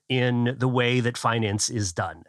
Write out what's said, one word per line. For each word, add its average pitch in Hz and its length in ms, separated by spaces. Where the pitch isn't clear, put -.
in 123 480
the 127 100
way 127 320
that 120 180
finance 113 520
is 104 240
done. 85 360